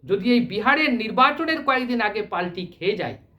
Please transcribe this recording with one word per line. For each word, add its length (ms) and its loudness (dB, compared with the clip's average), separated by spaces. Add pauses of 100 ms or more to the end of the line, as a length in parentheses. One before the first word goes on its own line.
যদি 260 0
এই 100 6
বিহারের 540 2
নির্বাচনের 680 0
কয়েকদিন 380 0
আগে 220 0
পাল্টি 440 -6
খেয়ে 300 -4
যায় 200 -6 (220)